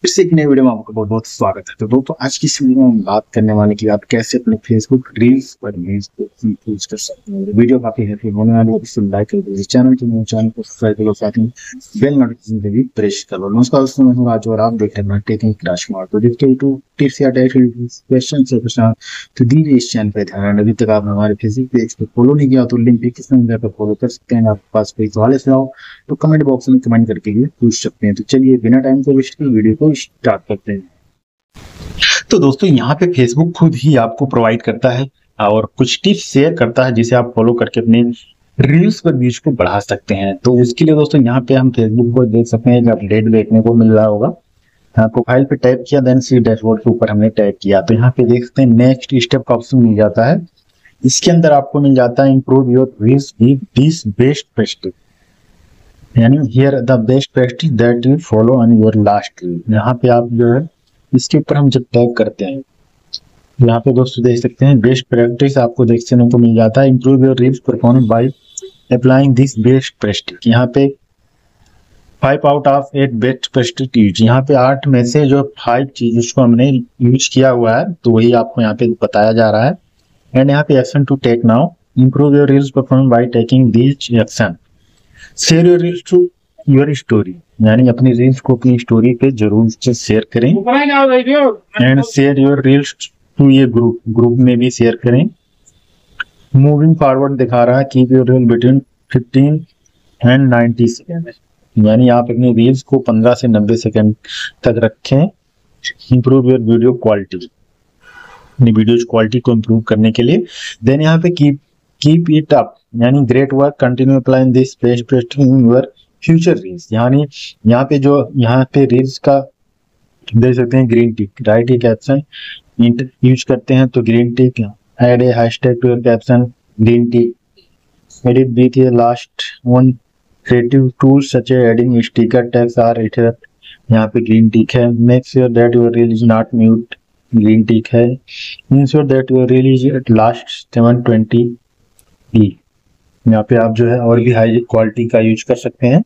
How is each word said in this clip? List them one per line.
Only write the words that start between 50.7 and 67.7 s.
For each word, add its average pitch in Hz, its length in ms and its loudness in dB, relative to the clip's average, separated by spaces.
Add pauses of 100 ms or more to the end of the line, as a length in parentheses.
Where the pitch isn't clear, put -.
इसके - 280 0
अंदर 165 220 4
आपको 143 280 0
मिल 139 140 4
जाता 123 300 0
है 135 120 2
improve 131 380 0
your 131 120 2 (160)
reels 135 300 0 (100)
with 135 220 2 (140)
this 156 260 0 (160)
best 135 260 0 (120)
practice, 104 360 -6 (1200)
यानी 123 200 4 (140)
here 135 340 0
the 127 120 2 (120)
best 123 240 0
practice 127 480 -2
that 120 260 0
you 139 80 2 (140)
follow 113 320 2
on 117 160 4
your 107 160 2 (100)
last 101 400 -4
reel। 87 140 -8 (140)
यहाँ 120 300 0
पे 127 60 2
आप 120 240 2
जो 120 220 2
है 147 120 -2 (460)
इसके 131 260 0
ऊपर 139 180 -2
हम 143 140 2
जब 123 220 -2
टैप 120 260 0
करते 107 260 -4
हैं, 135 180 -10 (960)
यहाँ 117 220 2
पे 135 120 0
दोस्तों 127 320 -2
देख 120 160 2
सकते 123 260 -2
हैं 139 140 4
best 127 300 0
practice 120 480 0
आपको 120 260 0
देखने 120 460 2
को 123 80 2
मिल 117 180 4
जाता 113 260 2
है, 139 80 2
improve 131 360 2
your 131 140 0
reels 127 300 -2